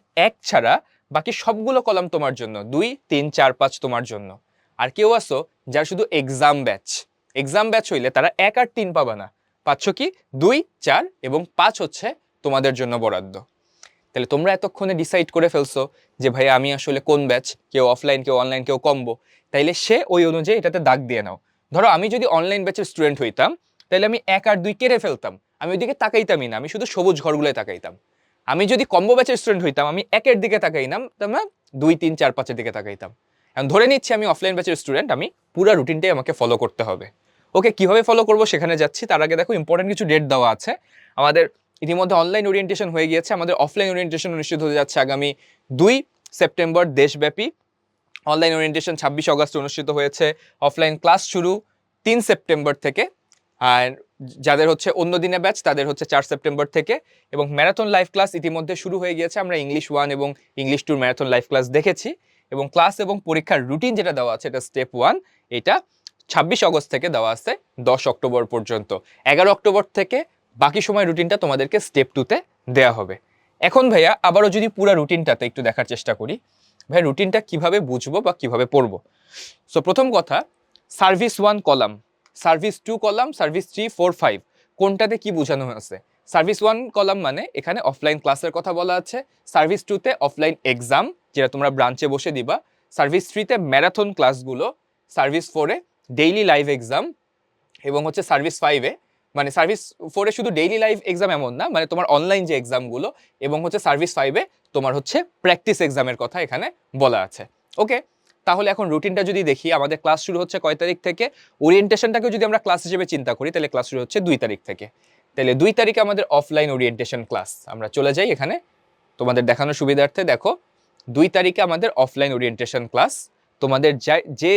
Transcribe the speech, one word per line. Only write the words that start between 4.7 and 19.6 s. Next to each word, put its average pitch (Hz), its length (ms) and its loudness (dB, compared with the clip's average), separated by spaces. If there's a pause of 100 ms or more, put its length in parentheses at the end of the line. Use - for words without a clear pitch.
আর 127 140 -2
কেউ 214 120 4 (100)
আসো 214 200 -4 (340)
যার 151 180 0
শুধু 196 140 -2 (160)
এক্সাম 135 360 2 (100)
ব্যাচ, 101 200 -4 (540)
এক্সাম 160 320 -2
ব্যাচ 220 200 0
হইলে 131 240 -2
তারা 143 120 2 (200)
এক 214 120 -2
আর 247 60 2 (100)
তিন 208 200 -4
পাবা 127 240 0
না, 95 60 -14 (400)
পাচ্ছ 143 180 -2 (140)
কি 277 80 -4 (360)
দুই, 208 140 4 (300)
চার 156 160 4 (260)
এবং 143 120 -2 (180)
পাঁচ 175 240 4
হচ্ছে - 240 -10 (380)
তোমাদের 135 360 2
জন্য 120 140 -4 (100)
বরাদ্দ। 95 300 -4 (760)
তাহলে 123 240 -6
তোমরা 165 220 2
এতক্ষণে 190 460 -4
ডিসাইড 170 340 -2
করে 170 180 4
ফেলছো 139 280 -2 (400)
যে 131 120 2
ভাই 131 120 2 (120)
আমি 139 100 0 (100)
আসলে 135 300 -4
কোন 147 120 4 (100)
ব্যাচ, 123 160 0 (260)
কেউ 131 120 4 (100)
অফলাইন, 139 320 0
কেউ 135 160 2
অনলাইন, 131 260 -4
কেউ 135 180 0
কম্বো, 131 280 0 (380)
তাইলে 147 200 2 (120)